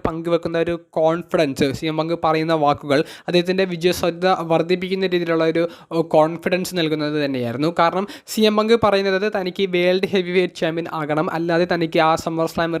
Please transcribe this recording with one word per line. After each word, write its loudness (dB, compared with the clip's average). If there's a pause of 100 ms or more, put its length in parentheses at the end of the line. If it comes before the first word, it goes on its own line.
പങ്കുവെക്കുന്ന -2
ഒരു -4 (220)
കോൺഫിഡൻസ്, 0 (120)
സി -4
എം -2
പങ്ക് -2 (100)
പറയുന്ന 2 (100)
വാക്കുകൾ 2 (260)
അദ്ദേഹത്തിൻ്റെ 2
വിജയസാധ്യത 0 (160)
വർദ്ധിപ്പിക്കുന്ന 0
രീതിയിലുള്ള 0
ഒരു, 2 (320)
ഓ, 2 (120)
കോൺഫിഡൻസ് 2
നൽകുന്നത് -2
തന്നെയായിരുന്നു. -2 (100)
കാരണം 0 (260)
സി 2
എം -2
പങ്ക് 4 (100)
പറയുന്നത് 2 (100)
തനിക്ക് -2 (120)
വേൾഡ് 2
ഹെവി 0
വെയ്റ്റ് 0
ചാമ്പ്യൻ -2 (120)
ആകണം, -2 (100)
അല്ലാതെ 2
തനിക്ക് 0
ആ 4 (140)
SummerSlam -2